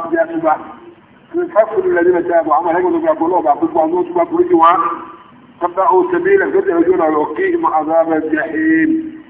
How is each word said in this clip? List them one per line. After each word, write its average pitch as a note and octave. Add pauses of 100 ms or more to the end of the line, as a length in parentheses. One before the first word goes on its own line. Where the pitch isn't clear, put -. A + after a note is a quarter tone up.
bí E3
a E3
tún E4
bá. D#4 (920)
فاغفر -
للذين F3
تابوا. E3
Àwọn E3
ẹlẹ́gbẹ̀ẹ́ F3
tó E3
gbàgbọ́ D#3+
Ọlọ́run F3+
ọba, D3+
gbogbo D#3+
àwọn D#3+
tí F3
wọ́n F3
tún -
bá E3+
foríjì F3
wọn. E3 (800)
واتبعوا F4+
سبيلك، -
tó F4+
tẹ̀lé -
ojú F#4
ọ̀nà D#3+
rẹ̀، D#3
وقهم E3
عذاب D#3+
الجحيم. D#3 (100)